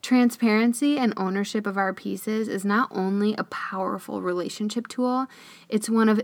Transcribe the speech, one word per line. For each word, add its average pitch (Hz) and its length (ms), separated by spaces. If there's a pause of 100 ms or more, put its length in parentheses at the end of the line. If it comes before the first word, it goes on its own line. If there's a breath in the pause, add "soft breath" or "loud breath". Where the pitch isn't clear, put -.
Transparency 240 960
and 233 180
ownership 196 500
of 196 100
our 190 160
pieces 208 540
is 196 180
not 208 280
only 202 420
a - 80
powerful 190 800
relationship 185 640
tool, 254 400 (420 loud breath)
it's 214 220
one 226 180
of 214 160